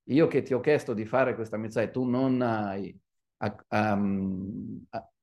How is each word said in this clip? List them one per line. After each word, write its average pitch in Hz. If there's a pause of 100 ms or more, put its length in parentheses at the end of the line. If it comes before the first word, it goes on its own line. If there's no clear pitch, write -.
io 143
che 143
ti 127
ho 120
chiesto 143
di 107
fare 123
questa 107
mitzvah 110
e 117
tu 127
non 127
hai 104 (400)
ac-, -
ehm, 101
a-, - (140)